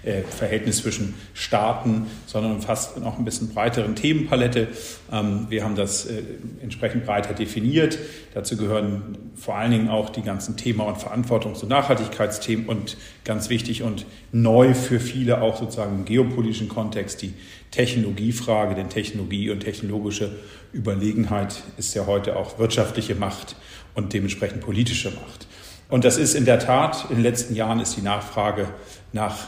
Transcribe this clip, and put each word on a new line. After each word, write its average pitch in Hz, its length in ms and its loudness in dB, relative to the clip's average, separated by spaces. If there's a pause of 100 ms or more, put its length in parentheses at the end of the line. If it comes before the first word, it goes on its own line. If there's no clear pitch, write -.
äh, 98 180 -2
Verhältnis 110 540 -2
zwischen 104 380 -2 (200)
Staaten, 110 720 0 (200)
sondern 110 260 -2
umfasst 107 480 -4
noch 123 180 -6
ein 123 60 0
bisschen 113 240 -4
breiteren 110 480 0
Themenpalette. 123 720 2 (440)
Ähm, 104 360 0
wir 107 160 -2
haben 107 100 -2
das, 98 320 -2
äh, 107 160 -6 (400)
entsprechend 117 420 -2
breiter 104 300 0
definiert. 131 640 2 (360)
Dazu 104 220 -4
gehören 101 640 -2 (160)
vor - 220 -6
allen 117 160 2
Dingen 110 160 4
auch 107 220 0
die 113 120 -6
ganzen 98 340 -4
Thema- 107 280 0
und 104 140 -2
Verantwortungs- 110 640 0
und 104 80 -4
Nachhaltigkeitsthemen 113 960 2
und 107 300 -4 (280)
ganz 107 260 -4
wichtig 120 320 0
und 107 240 -4 (240)
neu 120 440 8
für 123 260 2
viele 120 420 2
auch 113 160 2
sozusagen 104 380 -4
im 95 80 -2
geopolitischen 113 640 2
Kontext 104 520 -4
die 92 140 -8 (380)
Technologiefrage, 107 1040 2
denn 92 140 -4
Technologie 101 600 -4
und 101 80 -2
technologische 104 720 -4 (420)
Überlegenheit 104 880 0 (160)
ist - 160 -4
ja 101 120 0
heute 101 300 2
auch 98 240 -4
wirtschaftliche 113 560 2
Macht 98 400 -6 (400)
und 101 160 -4
dementsprechend 98 480 -2
politische 110 500 0
Macht. - 380 -14 (400)
Und 120 160 4
das 123 120 8
ist 151 180 4
in 135 100 4
der 123 140 8
Tat, 139 520 2
in 123 60 2
den 117 60 4
letzten 117 320 2
Jahren 110 240 0
ist - 180 -2
die 101 60 -4
Nachfrage 101 640 0 (460)
nach 107 240 -2 (120)